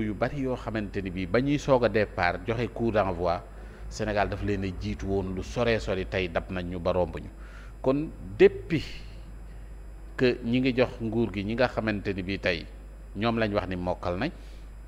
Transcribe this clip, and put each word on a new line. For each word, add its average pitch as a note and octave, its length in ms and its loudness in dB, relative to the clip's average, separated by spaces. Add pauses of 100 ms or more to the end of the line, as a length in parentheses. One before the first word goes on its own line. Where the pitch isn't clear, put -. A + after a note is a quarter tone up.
yu G#2+ 80 -2
bari C3 320 -2
yoo B2+ 80 0
xamante G#2+ 480 -4
ni F#2+ 80 -4
bii F#2 160 -2
ba A2+ 160 4
ñuy C#3+ 160 2
soog C3 260 4
a A2 60 6
départ F#2+ 560 2
joxe A2+ 260 0
coup A#2 220 0
d'envoi, F2 480 2 (480)
Sénégal G#2 400 0
daf G2 160 -4
leen G2+ 180 0
a G2 40 0 (120)
jiitu G2+ 260 -4
woon F#2+ 280 0
lu F#2 80 -4
soree A#2 380 2
sori, F#2+ 260 -2
tey F#2 240 0
dab F2 200 -2
nañ F2+ 200 -4
ñu F2+ 80 -4
ba F2 140 0
romb E2 260 2
ñu. - 100 -10 (540)
Kon C#3+ 260 2 (300)
depuis F#3+ 460 6 (1300)
que B2+ 280 4
ñi A#2+ 160 2
ngi B2+ 160 4
jox A#2+ 160 4 (100)
nguur A2 320 2
gi G#2 100 -2
ñi A2 100 -2
nga B2 120 4
xamante G#2+ 480 0
ni F#2 80 -4
bii F#2+ 160 -2
tey F2 280 0 (500)
ñoom A2+ 220 2
lañ G#2+ 140 2
wax F#2 160 2
ni F#2 80 -2
mokkal F2+ 420 -2
nañ, D3 120 0 (580)